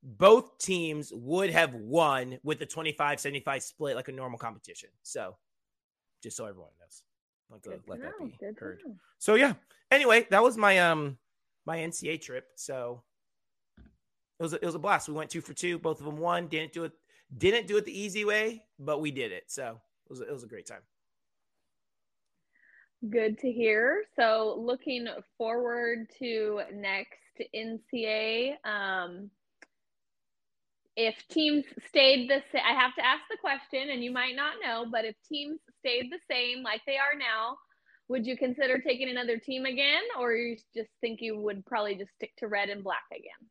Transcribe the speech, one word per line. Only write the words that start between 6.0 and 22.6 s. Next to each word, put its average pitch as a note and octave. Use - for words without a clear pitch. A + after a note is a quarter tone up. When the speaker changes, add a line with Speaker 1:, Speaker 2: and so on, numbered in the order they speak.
Speaker 1:
just A#2
so A#2
everyone F#2
knows. -
Let G#2+
the, G#3+
Speaker 2:
Good F#3
to -
Speaker 1:
let A#3+
that D#4
Speaker 2:
know. D#4+
Speaker 1:
be G3+
Speaker 2:
Good G#3
to -
Speaker 1:
heard. F#3+
Speaker 2:
know. A3+
Speaker 1:
So, G#3+
yeah. B3+
Anyway, A#3+
that G3
was A#3+
my, G3+
um, D#3
my E3
N E3
C -
A D#3+
trip. C3
So, B2
it -
was D#3+
a, -
it -
was E3
a -
blast. F3+
We D3+
went D3+
two E3
for D3+
two. F3
Both D#3+
of C#3+
them D3+
won. F3
Didn't D#3
do E3+
it, D#3+
didn't G3+
do G#3
it G#3
the E3+
easy G#3
way, G#3+
but D3
we D3+
did B2+
it. F2+
So, A2+
was, C3
it -
was C3
a A2+
great G#2
time. G#2